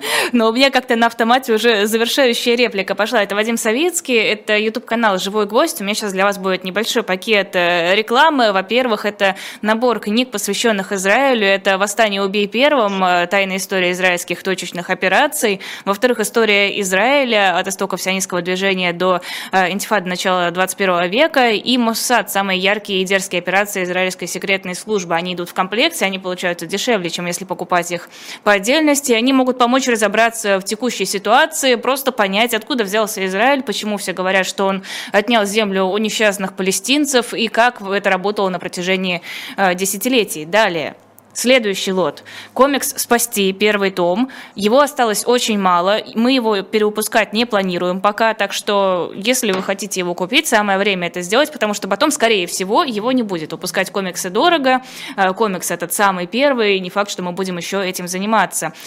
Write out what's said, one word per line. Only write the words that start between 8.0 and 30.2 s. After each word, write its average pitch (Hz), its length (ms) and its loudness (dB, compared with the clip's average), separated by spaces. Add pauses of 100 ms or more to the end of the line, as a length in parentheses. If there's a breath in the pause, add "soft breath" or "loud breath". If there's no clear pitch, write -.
Во-первых, 208 520 0
это 202 320 0 (260 loud breath)
набор 226 380 2
книг, 240 320 -2
посвященных 202 580 -2
Израилю. 208 560 2
Это 196 320 2
«Восстание 202 440 0
убей 196 260 0
первым», 220 560 2
э, 175 240 2
«Тайная 190 300 0
история 185 340 0
израильских 180 500 -2
точечных 180 480 -4
операций». 196 680 0 (240 loud breath)
Во-вторых, 220 340 0
«История 208 640 2
Израиля 208 760 2
от 185 120 -2
истоков 190 340 -4
сионистского 185 400 -2
движения 185 500 0
до, 175 280 0 (320 loud breath)
э, 185 180 4
интифады 196 380 -2
начала 180 420 0
двадцать 185 260 -2
первого 180 300 2
века». 247 440 2
И 233 280 0
Моссад. 226 540 0
Самые 196 260 0
яркие 196 440 0
и - 20 -4
дерзкие 190 340 0
операции 190 460 0
израильской 185 420 -4
секретной 190 460 -4
службы, 180 420 -4
они 180 200 -2
идут 175 160 -8
в - 40 -16
комплекте, 214 520 0
они 190 120 -4
получаются 180 460 -4
дешевле, 185 460 -2
чем 175 160 -6
если 175 180 -6
покупать 175 480 -2
их 170 160 -6 (340 loud breath)
по 208 100 4
отдельности. 269 600 2
Они 240 220 2
могут 254 240 2
помочь 247 280 4
разобраться 214 720 2